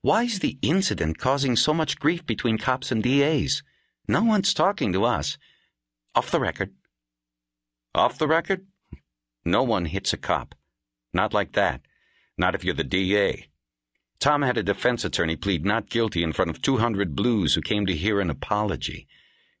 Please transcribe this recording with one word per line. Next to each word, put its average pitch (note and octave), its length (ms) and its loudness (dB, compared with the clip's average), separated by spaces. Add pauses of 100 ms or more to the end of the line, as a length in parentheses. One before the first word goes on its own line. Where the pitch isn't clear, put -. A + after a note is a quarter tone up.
Why F#3 220 4
is A3+ 160 -4
the - 220 -2
incident G2+ 560 0
causing C3+ 380 2
so - 180 2
much D#3+ 260 -2
grief E3 260 0
between A2 320 0
cops B2+ 340 -2
and A2 120 0
D C3+ 180 4
As? C#3 400 0 (460)
No C3+ 160 2
one's G#3+ 300 2
talking D#3+ 400 0
to G2 120 2
us." G2+ 320 -2 (760)
"Off B2 160 0
the E3+ 80 2
record." G2 340 -2 (1200)
"Off A#2 240 2
the D#3 100 0
record? F3 380 0 (800)
No F#2+ 180 2
one G#2 220 0
hits F2 260 -4
a - 60 -4
cop. - 380 -4 (580)
Not G2 200 0
like G#2 200 -2
that. F2 280 0 (560)
Not F2+ 180 0
if F2+ 80 -6
you're F2+ 100 0
the D#2 100 -2
D F#2 340 0
A." G2 300 -2 (720)
Tom D3 220 2
had B2 160 0
a G#2+ 60 -2
defense A#2 420 0
attorney E2 300 -2
plead E2+ 300 -2
not G#2 240 -2
guilty A2 340 0
in D#2+ 100 -2
front F2 160 0
of D#2+ 120 -8
two C3+ 160 2
hundred G2+ 380 0
blues G#2 380 0
who E2+ 80 0
came G#2 240 -2
to F#2 100 -2
hear G2+ 240 0
an F#2 100 0
apology. G#2 800 -4 (540)